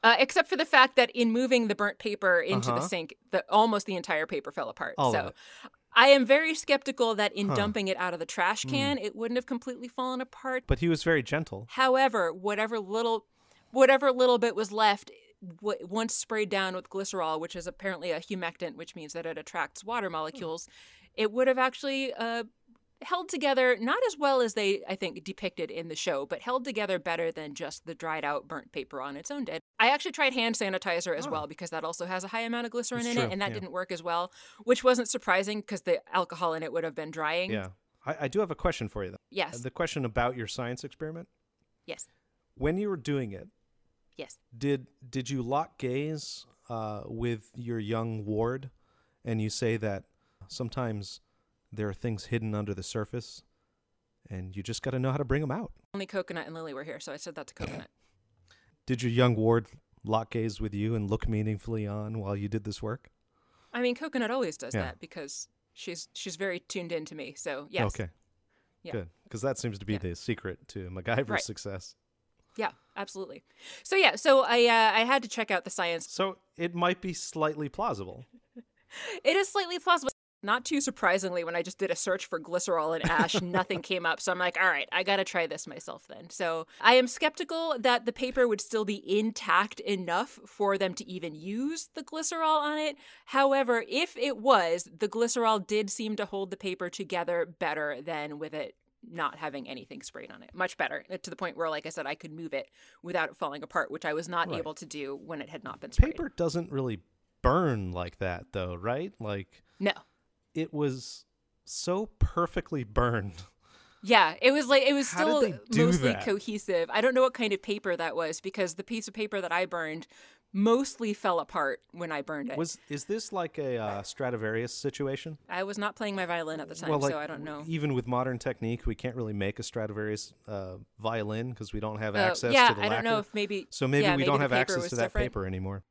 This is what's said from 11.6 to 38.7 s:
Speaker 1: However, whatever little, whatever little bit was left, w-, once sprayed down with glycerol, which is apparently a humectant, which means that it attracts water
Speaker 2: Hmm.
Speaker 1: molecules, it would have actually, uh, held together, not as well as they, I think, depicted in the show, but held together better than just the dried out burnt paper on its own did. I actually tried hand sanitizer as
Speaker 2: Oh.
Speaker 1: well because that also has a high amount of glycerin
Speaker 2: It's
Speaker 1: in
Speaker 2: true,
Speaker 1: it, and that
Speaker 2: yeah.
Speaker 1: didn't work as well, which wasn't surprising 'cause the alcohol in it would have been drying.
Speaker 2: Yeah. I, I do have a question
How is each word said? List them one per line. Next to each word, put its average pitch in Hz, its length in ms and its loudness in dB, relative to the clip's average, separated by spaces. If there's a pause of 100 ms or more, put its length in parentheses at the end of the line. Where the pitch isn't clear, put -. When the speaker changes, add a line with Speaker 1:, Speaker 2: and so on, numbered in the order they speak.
Speaker 1:
However, 254 600 4
whatever 208 460 -2
little, 220 460 0 (460)
whatever 262 400 8
little 247 260 6
bit 233 180 2
was 208 160 -2
left, 208 380 4 (520)
w-, 208 160 0 (100)
once 220 260 -2
sprayed 214 360 0
down 190 260 0
with 185 140 -8
glycerol, 175 500 -2
which 170 160 -8
is 170 100 -8
apparently 180 460 -4
a 156 80 0
humectant, 175 560 -6
which 160 200 -14
means 151 180 -12
that 165 120 -8
it 160 120 -6
attracts - 460 -6
water 214 240 -2
Speaker 2:
Hmm. 170 60 -4
Speaker 1:
molecules, 160 540 -6 (480)
it 214 160 2
would 254 160 4
have 262 100 4
actually, 269 560 0
uh, 233 300 -4 (600)
held 359 260 -2
together, 254 500 4
not 269 280 0
as 370 100 -2
well 277 240 4
as 226 140 0
they, 202 340 2
I 190 60 -2
think, 180 280 -6
depicted 185 460 -6
in 165 180 -8
the 160 80 -8
show, 143 300 -2
but 156 160 -6
held 247 240 -2
together 208 320 -2
better 170 340 -2
than 151 220 -10
just 151 320 -10
the 165 80 -10
dried 156 320 -4
out 143 220 -2
burnt - 240 -10
paper 139 320 -8
on 139 120 -8
its 147 140 -12
own 285 160 -6
did. 156 160 -6 (160)
I 226 140 8
actually 294 220 0
tried 269 200 2
hand 233 220 2
sanitizer 185 600 0
as 202 120 -4
Speaker 2:
Oh. - 20 -6
Speaker 1:
well 156 160 -4
because 160 240 -10
that 160 140 -6
also 170 240 -6
has 185 160 -4
a 196 60 -10
high 226 120 -4
amount 233 240 -4
of 226 60 -6
glycerin 240 300 -4
Speaker 2:
It's 233 80 -2
Speaker 1:
in 240 80 0
Speaker 2:
true, 240 80 2
Speaker 1:
it, 220 60 -2
and 190 80 -4
that 202 100 0
Speaker 2:
yeah. 185 40 -6
Speaker 1:
didn't 190 180 -8
work 180 200 -6
as 170 100 -6
well, 170 300 -2 (320)
which 247 200 4
wasn't 247 260 6
surprising 208 520 2
'cause 196 220 -6
the 175 180 2 (100)
alcohol 170 440 2
in 160 80 -4
it 139 100 -6
would 165 100 0
have 156 120 -4
been 156 160 -6
drying. 165 400 0
Speaker 2:
Yeah. 101 160 -4 (360)
I, 156 180 -4
I 143 60 -2
do 190 120 0
have 196 100 2
a 156 60 -4
question 160 340 -2